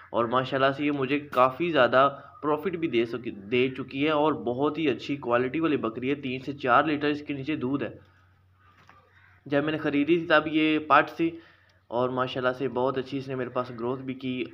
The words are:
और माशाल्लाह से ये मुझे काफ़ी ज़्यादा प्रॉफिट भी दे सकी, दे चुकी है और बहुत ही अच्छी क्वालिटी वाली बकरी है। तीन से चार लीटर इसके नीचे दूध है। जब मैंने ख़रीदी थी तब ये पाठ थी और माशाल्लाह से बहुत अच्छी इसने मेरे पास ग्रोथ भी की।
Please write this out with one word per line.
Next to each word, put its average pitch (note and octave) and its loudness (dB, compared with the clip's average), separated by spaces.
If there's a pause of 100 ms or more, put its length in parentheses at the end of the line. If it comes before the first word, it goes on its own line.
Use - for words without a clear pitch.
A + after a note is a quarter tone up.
(120)
और A#2 2
माशाल्लाह C3 2
से D3 -4
ये D3 2
मुझे C#3 0 (160)
काफ़ी C3 2
ज़्यादा C3 6 (360)
प्रॉफिट D3+ -2
भी E3 -4
दे A#2 2
सकी, A#2 -8
दे G#2+ 0
चुकी C3+ -6
है D#3 2
और D3+ 2
बहुत C3+ -2
ही D#3+ -2
अच्छी C3 -2
क्वालिटी C3 0
वाली D#3+ 2
बकरी A#2 -4
है। C#3 -2
तीन C3 -6
से C#3 -6
चार C3+ 4
लीटर D3 0
इसके D3 -6
नीचे C#3 -4
दूध B2+ -2
है। G2+ -8 (1500)
जब C#3+ 2
मैंने D#3 -2
ख़रीदी D3 2
थी E3 -4
तब D3+ 4
ये D#3 2 (120)
पाठ D3+ 6
थी E3 -2 (580)
और B2 0
माशाल्लाह B2+ -2
से C3+ -4
बहुत B2+ 0
अच्छी C3 -6
इसने C3+ -8
मेरे B2+ -6
पास B2 -4
ग्रोथ A#2+ -6
भी C3 -8
की। B2+ -6 (120)